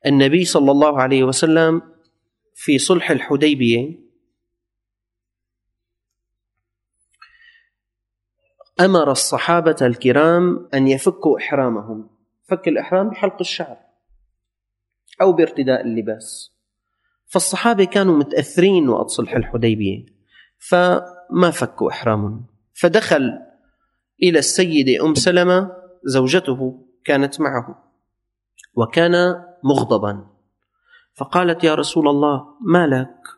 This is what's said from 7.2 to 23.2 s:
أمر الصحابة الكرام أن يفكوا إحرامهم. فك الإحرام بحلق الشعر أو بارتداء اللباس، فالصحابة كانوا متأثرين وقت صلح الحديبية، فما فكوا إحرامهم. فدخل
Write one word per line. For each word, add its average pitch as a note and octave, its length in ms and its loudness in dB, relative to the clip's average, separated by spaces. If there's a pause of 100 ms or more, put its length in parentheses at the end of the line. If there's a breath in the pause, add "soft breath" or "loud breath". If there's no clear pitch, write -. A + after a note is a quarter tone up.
أمر F3 320 4
الصحابة D#3+ 680 0
الكرام D3+ 920 2
أن C3+ 140 2
يفكوا C3+ 500 0
إحرامهم. A2+ 720 -4 (380)
فك F#3 200 -4
الإحرام G3 420 -2
بحلق G#3 300 -4
الشعر D#3+ 380 -10 (1400)
أو F#3 120 4
بارتداء C#3+ 480 0
اللباس، A2+ 720 -8 (720)
فالصحابة G3 580 0
كانوا F#3 340 2
متأثرين D#3+ 720 0
وقت - 200 -2
صلح - 260 -6
الحديبية، A2 680 -2 (520 soft breath)
فما F3+ 920 0
فكوا - 400 -6
إحرامهم. G#2+ 540 -4 (280)
فدخل E3+ 640 0 (840)